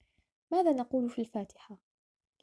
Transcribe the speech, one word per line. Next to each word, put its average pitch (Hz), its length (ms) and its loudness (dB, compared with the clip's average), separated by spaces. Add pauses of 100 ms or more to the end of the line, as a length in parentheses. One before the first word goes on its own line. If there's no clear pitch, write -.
(500)
ماذا 339 220 4
نقول 254 380 -2
في 240 100 -6
الفاتحة؟ 208 580 -8 (640)